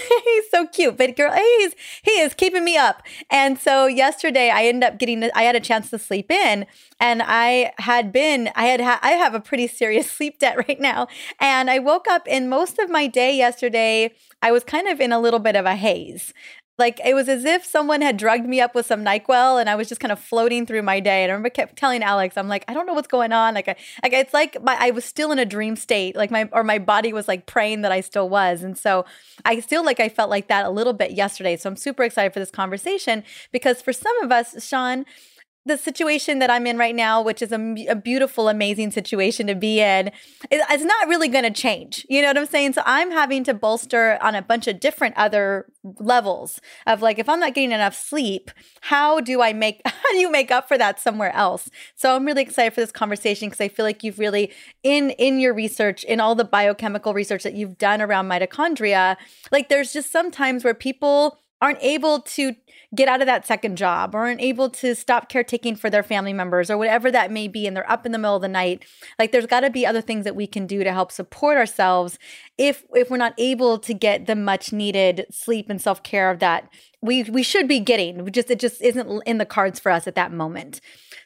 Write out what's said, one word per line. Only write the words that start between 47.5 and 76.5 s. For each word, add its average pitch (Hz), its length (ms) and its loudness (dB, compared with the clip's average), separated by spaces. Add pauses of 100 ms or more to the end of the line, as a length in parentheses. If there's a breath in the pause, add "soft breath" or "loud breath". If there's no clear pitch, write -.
getting 262 180 0
enough 208 220 0
sleep, 247 560 -6 (320 soft breath)
how 302 380 2
do 247 200 -2
I 226 140 4
make, 214 280 -2
<laughs> - 40 -6
how 480 260 -2
do 370 60 2
you 359 120 2
make 285 200 0
up 254 180 2
for 285 80 2
that 208 240 0
somewhere 214 340 -2
else? 190 360 0 (240 loud breath)
So 254 200 2
I'm 269 120 0
really 277 160 0
excited 226 320 0
for 240 60 -2
this 226 120 -2
conversation 208 560 -4
'cause - 120 -12
I 208 80 0
feel 214 180 -2
like 214 180 -4
you've 202 140 -8
really, 208 340 0 (300 loud breath)
in, 277 300 2
in 262 280 2
your 247 140 2
research, 214 500 -2
in 226 160 -2
all 220 140 4
the 226 100 2
biochemical 208 720 0
research 202 280 -4
that 202 120 -6
you've 202 240 -8
done 214 240 2
around 196 260 0
mitochondria, 190 880 0 (340 loud breath)
like, 277 200 0
there's 277 240 0
just 285 180 -8
some 339 180 0
times 262 320 -2
where 233 120 2
people 285 640 0 (220)
aren't 285 200 0
able 294 380 2
to 269 340 -4 (400 soft breath)
get 262 140 4
out 254 120 2
of 269 60 2
that 247 200 0
second 214 300 -2
job 185 380 -2
or 214 60 -2
aren't 240 200 -4
able 254 300 -2
to 247 240 -4
stop 240 340 0
caretaking 240 480 -4
for 214 140 -4
their 208 120 2
family 196 300 -4
members 180 380 -2
or 208 80 0
whatever 226 320 2
that 220 200 2
may 214 180 -6
be. 208 180 -6
And 190 100 -4
they're 190 140 -6
up 233 160 -2
in 226 60 -6
the 226 60 -4
middle 208 180 0
of 185 60 -2
the 196 60 -6
night. 185 360 -2 (340 loud breath)
Like, 220 140 0
there's 240 140 2
gotta 254 240 2
be 247 160 -2
other 220 140 0
things 220 240 -6
that 190 120 -6
we 208 100 -4
can 202 200 -8
do 196 180 -4
to 185 80 0
help 185 180 -2
support 294 460 -2
ourselves 185 600 2 (400 loud breath)
if, 277 260 0 (100)
if 247 160 4
we're 254 60 -2
not 233 220 -2
able 240 400 0
to 226 160 -6
get 202 320 0
the 220 100 0
much 202 360 -2
needed 196 580 0
sleep 220 380 -4
and 202 120 -6
self-care 190 560 0
that 170 340 0 (300 soft breath)